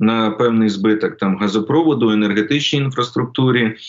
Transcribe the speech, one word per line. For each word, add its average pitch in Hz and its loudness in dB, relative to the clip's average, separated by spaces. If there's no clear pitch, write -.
на 110 0
певний 113 2
збиток 107 0
там 95 0
газопроводу, 117 0
енергетичній 107 0
інфраструктурі. 127 0
Е, 110 -2